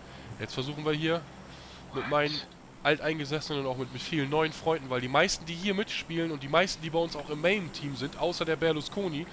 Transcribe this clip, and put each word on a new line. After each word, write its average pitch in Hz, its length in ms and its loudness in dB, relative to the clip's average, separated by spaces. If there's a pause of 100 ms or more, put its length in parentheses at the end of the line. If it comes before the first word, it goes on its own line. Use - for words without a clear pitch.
(400)
jetzt - 160 -6
versuchen 147 280 -4
wir 151 100 2
hier 160 280 2 (720)
mit 131 160 -4
meinen 147 260 4 (460)
Alteingesessenen 147 840 2
und 131 80 0
auch 123 60 -2
mit, 127 160 -4
mit 123 80 -6
vielen 143 300 0
neuen 156 200 4
Freunden, 156 380 0
weil 127 100 2
die 127 80 0
meisten, 156 380 4
die 170 80 -6
hier 185 220 0
mitspielen 165 560 -2
und 143 100 -4
die 135 60 -6
meisten, 160 340 4
die 160 80 -4
bei 156 80 2
uns 170 180 2
auch 147 140 -8
im 151 120 -4
Main-Team 160 540 2
sind, 127 220 -4
außer 170 260 2
der 160 120 2
Berlusconi, 160 760 0